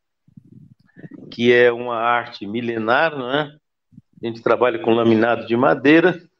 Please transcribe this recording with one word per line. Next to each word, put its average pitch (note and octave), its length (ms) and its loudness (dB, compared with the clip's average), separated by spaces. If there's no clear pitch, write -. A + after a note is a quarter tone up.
que A#2+ 220 2
é A#2+ 180 6
uma A#2+ 260 -4
arte A#2 500 -4
milenar, A#2 680 -2
não B2 140 -8
é? D3 240 -4
A A#2 40 -6
gente A#2 160 -10
trabalha A#2 360 0
com A2+ 160 0
laminado A#2 520 0
de A#2 80 -4
madeira. D3 680 2